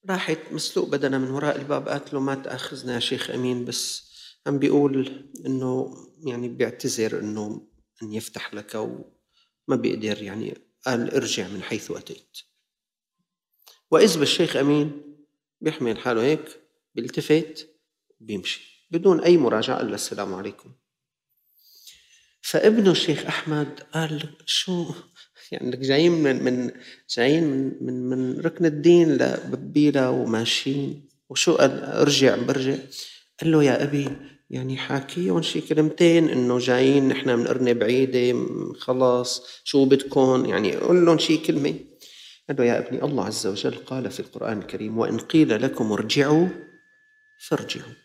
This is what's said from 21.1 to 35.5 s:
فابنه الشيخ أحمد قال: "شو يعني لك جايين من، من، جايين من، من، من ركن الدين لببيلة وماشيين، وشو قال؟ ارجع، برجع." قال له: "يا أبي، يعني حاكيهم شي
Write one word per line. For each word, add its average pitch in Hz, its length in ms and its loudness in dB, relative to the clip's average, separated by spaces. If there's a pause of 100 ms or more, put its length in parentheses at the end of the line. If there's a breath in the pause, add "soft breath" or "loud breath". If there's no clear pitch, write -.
فابنه 208 480 4
الشيخ - 360 0
أحمد 151 540 -4 (140)
قال: 156 420 -6 (100)
"شو 175 480 -4 (580 loud breath)
يعني - 180 -6
لك 127 80 -6
جايين 139 340 4
من، 139 320 2
من، 123 260 0 (460 loud breath)
جايين 147 280 2
من، 135 420 -2
من، 127 220 -4
من 127 320 -2
ركن 165 240 -2
الدين 156 520 6
لببيلة 135 960 0
وماشيين، 127 960 -2 (200)
وشو - 280 2
قال؟ - 280 2
ارجع، 135 520 4
برجع." 131 400 -2 (640 loud breath)
قال 160 120 0
له: 151 120 6
"يا 131 180 4
أبي، 143 340 -2 (340 loud breath)
يعني 131 260 -6
حاكيهم 170 680 -2
شي - 180 -4